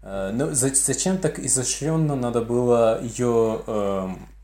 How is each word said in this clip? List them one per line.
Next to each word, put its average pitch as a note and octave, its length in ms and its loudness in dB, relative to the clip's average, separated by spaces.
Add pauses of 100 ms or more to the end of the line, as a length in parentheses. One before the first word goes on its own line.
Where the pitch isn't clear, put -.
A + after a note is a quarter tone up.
Э, G2 280 -6
ну, C#3+ 220 -2
за-, C3+ 220 0
зачем F#3 420 0
так D#3 220 -2
изощренно C#3+ 760 -2
надо A#2+ 260 0
было A#2 600 4
ее, A#2 640 0
эм, G2 600 -2 (160)